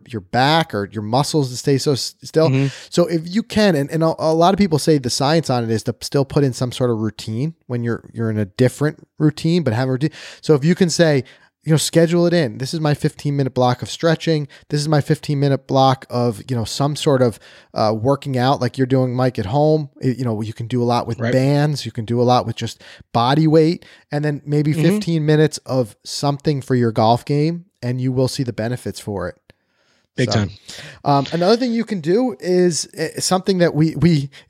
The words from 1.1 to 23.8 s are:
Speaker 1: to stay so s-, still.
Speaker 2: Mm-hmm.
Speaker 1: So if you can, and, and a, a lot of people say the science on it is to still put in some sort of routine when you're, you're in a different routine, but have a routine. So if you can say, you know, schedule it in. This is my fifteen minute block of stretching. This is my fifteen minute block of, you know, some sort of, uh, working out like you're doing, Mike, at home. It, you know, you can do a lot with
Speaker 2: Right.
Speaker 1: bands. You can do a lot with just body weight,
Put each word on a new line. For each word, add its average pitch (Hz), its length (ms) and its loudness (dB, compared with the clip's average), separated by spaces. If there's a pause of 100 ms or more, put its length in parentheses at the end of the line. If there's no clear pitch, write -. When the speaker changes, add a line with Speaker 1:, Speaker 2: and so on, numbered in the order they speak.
Speaker 1:
to 123 80 -10
stay 139 220 0
so 151 140 0
s-, - 200 -6 (100)
still. 156 260 2
Speaker 2:
Mm-hmm. 135 180 2 (240)
Speaker 1:
So 170 160 2
if 165 180 -2
you 185 160 -4
can, 208 340 2
and, 143 140 -2
and 160 140 -2
a, 160 160 2
a 160 120 0
lot 170 220 4
of 202 60 -2
people 170 180 2
say 151 220 2
the 123 100 -4
science 147 400 0
on 123 140 0
it 113 80 -4
is 110 120 0
to 113 180 -4
still 139 220 -2
put 143 200 0
in 131 100 0
some 123 180 -4
sort 123 200 -2
of 110 80 -2
routine 113 560 -4 (100)
when 120 180 -6
you're, 117 300 -4
you're 113 160 -2
in 107 80 -2
a 107 80 0
different 127 640 0 (100)
routine, 160 460 0
but 127 100 0
have 131 160 0
a 131 40 0
routine. 139 180 -2 (300)
So - 120 2
if 135 100 2
you 170 120 2
can 175 160 2
say, 151 320 2 (400)
you 151 80 -2
know, 156 60 6
schedule 170 480 2
it 170 80 2
in. 127 260 0
This 135 140 -6
is 165 60 -6
my 151 140 0
fifteen 143 420 -4
minute 139 180 -2
block 123 280 2
of 113 80 -10
stretching. 160 580 0 (220)
This 147 100 -2
is 147 80 -4
my 151 140 4
fifteen 147 400 -2
minute 139 260 0
block 135 420 2
of, 120 400 -2
you 131 60 -2
know, 117 80 -2
some 143 320 -4
sort 135 260 2
of, 120 180 0 (340)
uh, 110 200 0
working 127 440 -2
out 127 240 0
like - 160 -4
you're 131 100 0
doing, 127 260 0
Mike, 127 240 0
at 107 100 -4
home. 147 420 2 (100)
It, 127 180 -2
you 123 60 -6
know, 113 160 -2
you 110 140 -6
can 117 140 -10
do 123 140 -2
a 120 40 0
lot 120 220 0
with 117 120 -6
Speaker 2:
Right. 120 140 -2
Speaker 1:
bands. 143 520 0
You 113 60 -8
can 113 140 -8
do 120 160 0
a - 20 2
lot 120 220 4
with 113 100 -4
just - 260 -10 (300)
body 139 360 2
weight, 160 360 4 (300)